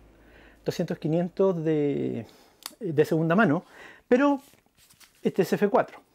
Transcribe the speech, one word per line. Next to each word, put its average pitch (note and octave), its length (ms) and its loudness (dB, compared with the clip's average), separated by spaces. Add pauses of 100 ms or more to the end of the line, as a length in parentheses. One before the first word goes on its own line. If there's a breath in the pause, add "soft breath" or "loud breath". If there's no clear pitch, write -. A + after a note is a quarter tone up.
(640 soft breath)
doscientos, E3 340 -6
quinientos F3 640 -2
de, C#3+ 640 -2 (520 soft breath)
de D3+ 260 0
segunda E3 300 0
mano, F3+ 300 2 (440 loud breath)
pero C#4 320 4 (800)
este G3 200 0
es - 100 0
F G3 160 2
cuatro. - 320 0 (140)